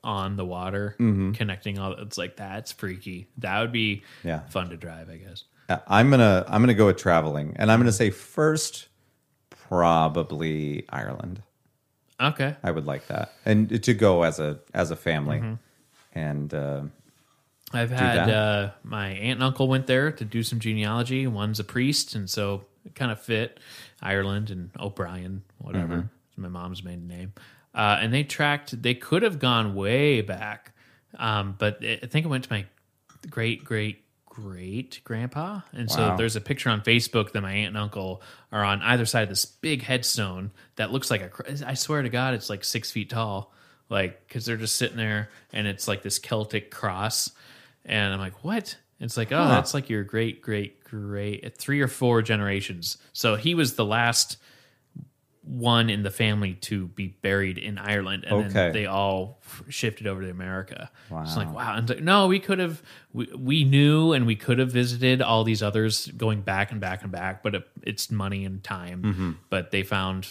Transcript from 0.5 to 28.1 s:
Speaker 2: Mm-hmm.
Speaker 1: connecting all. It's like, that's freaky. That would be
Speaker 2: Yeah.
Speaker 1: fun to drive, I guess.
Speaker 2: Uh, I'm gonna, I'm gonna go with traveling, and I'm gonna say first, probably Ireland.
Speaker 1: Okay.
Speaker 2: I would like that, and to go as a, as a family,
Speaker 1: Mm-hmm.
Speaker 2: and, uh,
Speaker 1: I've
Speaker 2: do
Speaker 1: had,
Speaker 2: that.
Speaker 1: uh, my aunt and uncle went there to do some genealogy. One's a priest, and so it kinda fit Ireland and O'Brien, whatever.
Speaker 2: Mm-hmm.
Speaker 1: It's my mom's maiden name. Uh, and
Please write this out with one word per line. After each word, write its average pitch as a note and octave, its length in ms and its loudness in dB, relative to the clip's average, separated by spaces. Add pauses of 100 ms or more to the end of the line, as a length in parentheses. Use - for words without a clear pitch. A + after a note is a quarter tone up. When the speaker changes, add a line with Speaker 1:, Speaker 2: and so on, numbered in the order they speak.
Speaker 2:
Mm-hmm. G2+ 340 4
Speaker 1:
connecting G2+ 460 -4
all. F#2+ 140 -4
It's - 260 -10
like, F2+ 180 -8
that's G2 360 -12
freaky. F#2 560 -10 (100)
That G2+ 220 -2
would A#2 120 0
be G#2+ 300 0 (220)
Speaker 2:
Yeah. D#2+ 240 -2
Speaker 1:
fun F2+ 220 -4
to F2 60 -12
drive, E2 340 -14
I E2 80 -16
guess. F#2 260 -18 (240)
Speaker 2:
Uh, F2+ 180 0
I'm A2+ 240 8
gonna, G#2+ 380 8
I'm G#2+ 140 4
gonna B2 120 8
go G#2 120 8
with F#2 100 8
traveling, D#2 600 2
and G#2+ 140 4
I'm A2+ 80 10
gonna A#2+ 140 6
say G#2 180 2
first, - 760 0 (800)
probably D#2+ 1200 2
Ireland. D2+ 540 -8 (760)
Speaker 1:
Okay. C#3+ 440 0
Speaker 2:
I F2 60 2
would D#2 160 -2
like C#2 220 -6
that, - 240 -6 (120)
and A2 400 4
to B2 100 4
go G2 300 6
as D#2+ 160 0
a, D2+ 180 -2 (160)
as E2+ 160 0
a E2 60 -4
family, D2+ 420 0
Speaker 1:
Mm-hmm. A2+ 160 -4 (640)
Speaker 2:
and, D2 360 -4
uh, C#2+ 280 -4 (880)
Speaker 1:
I've A#2 180 -2
Speaker 2:
do B2+ 60 -4
Speaker 1:
had, B2+ 200 2
Speaker 2:
that. F#2 140 4
Speaker 1:
uh, G#2 400 2 (120)
my G#2 280 -6
aunt G#2+ 260 -4
and B2 60 -2
uncle C3 260 2
went C3 180 2
there C3+ 240 4
to D3+ 140 -8
do A2+ 180 -2
some A#2 160 -2
genealogy. A2+ 680 -2
One's G#2+ 340 -2
a G#2 40 -6
priest, C3 500 -2
and G2 140 -6
so G2+ 360 -4 (200)
it - 100 -20
kinda A#2+ 200 -2
fit A2+ 460 -2 (420)
Ireland G2 480 0
and F#2 200 -8 (100)
O'Brien, F#2 640 -8 (160)
whatever. F2 400 -4
Speaker 2:
Mm-hmm. F#2 80 -4 (240)
Speaker 1:
It's - 80 -16
my F#2 100 -10
mom's F2+ 340 -10
maiden F2 240 -12
name. F2+ 280 -12 (400)
Uh, G#2 260 4
and A2+ 120 0